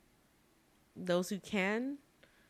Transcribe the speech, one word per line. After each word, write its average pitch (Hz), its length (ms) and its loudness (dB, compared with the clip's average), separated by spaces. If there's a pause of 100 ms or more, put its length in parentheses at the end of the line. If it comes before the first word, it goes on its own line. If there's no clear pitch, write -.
(960)
Those 180 340 0
who 196 100 -2
can 214 580 0 (520)